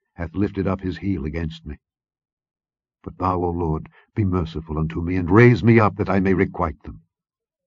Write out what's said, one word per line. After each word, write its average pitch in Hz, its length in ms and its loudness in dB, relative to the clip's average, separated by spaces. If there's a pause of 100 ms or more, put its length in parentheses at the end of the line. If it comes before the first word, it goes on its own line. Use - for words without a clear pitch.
(140)
hath 82 200 -10
lifted 98 320 -4
up 92 140 -2
his 90 180 -6
heel 92 260 -6
against 80 400 -8
me. 73 120 -12 (1300)
But - 140 -14
thou, 92 260 -2
O 87 60 -2
Lord, 82 380 -4 (280)
be 107 80 0
merciful 82 520 -4
unto 78 240 -4
me, 85 140 -4
and 90 160 -4
raise 113 320 8
me 113 160 6
up 104 180 4
that 95 140 -4
I 98 80 2
may 95 160 2
requite 90 480 -2
them. 55 200 -16 (640)